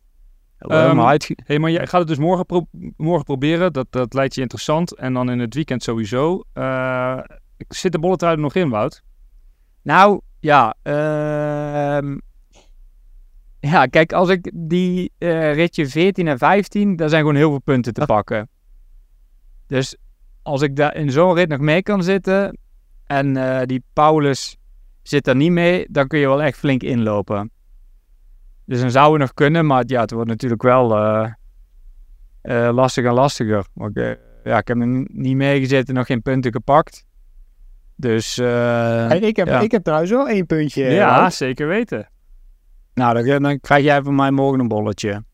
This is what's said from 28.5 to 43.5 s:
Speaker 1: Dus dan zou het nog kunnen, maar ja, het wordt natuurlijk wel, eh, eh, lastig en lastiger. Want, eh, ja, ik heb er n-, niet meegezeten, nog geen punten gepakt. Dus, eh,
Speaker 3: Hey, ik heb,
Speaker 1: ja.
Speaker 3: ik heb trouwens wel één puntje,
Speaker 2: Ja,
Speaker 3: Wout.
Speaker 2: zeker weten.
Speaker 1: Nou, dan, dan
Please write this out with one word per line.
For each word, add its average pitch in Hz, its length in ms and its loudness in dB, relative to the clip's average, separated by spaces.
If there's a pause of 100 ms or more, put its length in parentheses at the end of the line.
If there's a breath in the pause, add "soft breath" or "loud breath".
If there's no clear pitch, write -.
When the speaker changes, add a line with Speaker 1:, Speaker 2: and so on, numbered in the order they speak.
Speaker 1:
Dus 127 160 -4
dan 123 100 0
zou 135 220 6
het 156 80 2
nog 131 140 -2
kunnen, 156 320 2
maar 131 200 2
ja, 123 140 0
het 110 100 -2
wordt 113 180 -4
natuurlijk 113 340 -4
wel, 123 340 4
eh, 107 320 0 (1120)
eh, 120 320 0
lastig 127 300 0
en 120 80 2
lastiger. 120 640 0
Want, 107 220 -10
eh, 120 140 -4 (340)
ja, 117 140 0
ik 104 100 -4
heb 120 120 0
er 120 60 0
n-, 127 260 -2
niet 131 240 -2
meegezeten, 135 580 0
nog 127 120 -2
geen 123 160 -2
punten 131 300 -2
gepakt. 139 540 0 (920)
Dus, 113 420 -2
eh, 123 80 0 (600)
Speaker 3:
Hey, 139 120 2
ik 220 180 0
heb, 185 100 0
Speaker 1:
ja. 131 140 2
Speaker 3:
ik 220 100 0
heb 208 140 0
trouwens 165 260 0
wel 254 180 0
één 202 180 0
puntje, 151 380 -2
Speaker 2:
Ja, 139 360 4
Speaker 3:
Wout. 180 140 2
Speaker 2:
zeker 139 340 -4
weten. 180 400 -4 (840)
Speaker 1:
Nou, 120 320 0
dan, 139 160 2
dan 143 180 -2